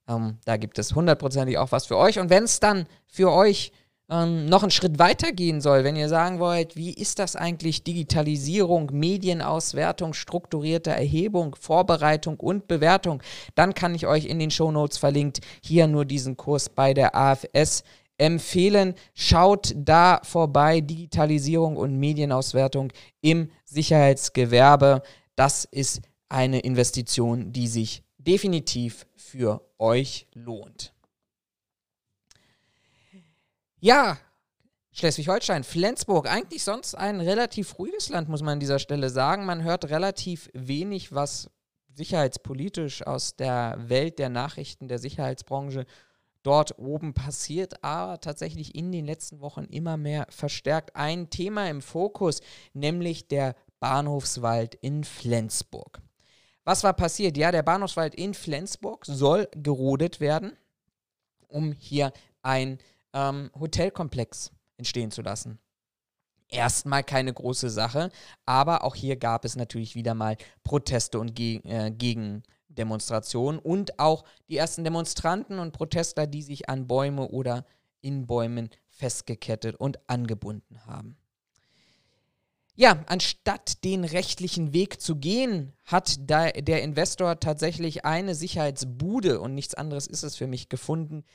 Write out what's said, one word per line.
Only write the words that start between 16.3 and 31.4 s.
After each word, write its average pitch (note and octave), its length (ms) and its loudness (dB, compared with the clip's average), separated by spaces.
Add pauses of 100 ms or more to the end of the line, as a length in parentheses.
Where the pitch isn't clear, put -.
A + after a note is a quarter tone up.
Kurs D3 320 -2
bei C3+ 240 4
der C3+ 220 4
A C3+ 160 6
F - 220 0
S - 300 2 (360)
empfehlen. F3+ 720 4 (220)
Schaut G3 600 6
da E3 480 8
vorbei, D#3 580 4
Digitalisierung D#3 960 2
und C3+ 200 0
Medienauswertung C3+ 960 0 (280)
im D#3+ 280 4 (160)
Sicherheitsgewerbe. C#3 1400 6 (340)
Das C3+ 300 2
ist - 360 -4 (280)
eine C3 300 2
Investition, A#2+ 920 0
die B2 160 -2
sich A2+ 360 -4 (140)
definitiv D#3+ 880 0 (100)
für A2+ 460 -2 (180)
euch A#2+ 540 0
lohnt. A#2 600 -16 (3000)